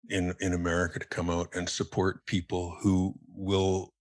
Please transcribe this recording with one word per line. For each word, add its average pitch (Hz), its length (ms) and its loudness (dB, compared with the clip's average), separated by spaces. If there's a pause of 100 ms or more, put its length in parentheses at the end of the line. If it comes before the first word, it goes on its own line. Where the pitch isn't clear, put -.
in, 90 320 0
in 92 140 0
America 87 440 0
to - 100 -10
come 85 200 -2
out 85 260 -2
and 90 140 -4
support - 580 -2
people 90 540 -2
who 95 340 4 (200)
will 95 680 0